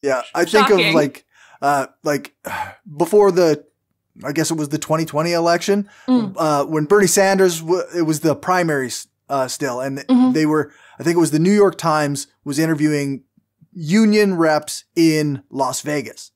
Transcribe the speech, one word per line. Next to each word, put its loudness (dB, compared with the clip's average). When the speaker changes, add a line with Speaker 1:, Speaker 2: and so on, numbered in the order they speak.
Speaker 1:
Yeah, -2
I 0
think 2
Speaker 2:
Shocking. 4
Speaker 1:
of, 0
like, -2
uh, -2
like, -4
<sighs> -12
before 4
the, 2
I -6
guess -2
it -4
was -4
the -4
twenty -2
twenty -4
election, 0
Speaker 2:
Mm. 0
Speaker 1:
uh, 0
when -2
Bernie 4
Sanders, 2
w-, -2
it -2
was 0
the 0
primaries, -2
uh, -2
still, -6
and -6
th-, -14
Speaker 2:
Mm-hmm. 4
Speaker 1:
they 0
were, 0
I -12
think 0
it 2
was 2
the 0
New 2
York 4
Times -2
was -6
interviewing -2
union 2
reps -2
in 2
Las -4
Vegas. -8